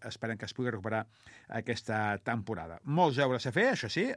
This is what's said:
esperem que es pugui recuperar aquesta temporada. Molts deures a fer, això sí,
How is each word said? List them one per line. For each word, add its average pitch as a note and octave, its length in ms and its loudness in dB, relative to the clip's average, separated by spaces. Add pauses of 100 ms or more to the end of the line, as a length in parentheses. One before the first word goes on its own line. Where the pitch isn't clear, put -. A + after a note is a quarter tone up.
esperem A2+ 340 -6
que - 80 -8
es - 80 -10
pugui B2 200 -2
recuperar A2 320 -2 (420)
aquesta G#2+ 760 -2
temporada. F#2+ 600 -4
Molts C#3+ 380 4
deures B2+ 260 2
a A#2+ 80 -2
fer, A3+ 160 6
això A2 180 -2
sí, G#3+ 280 0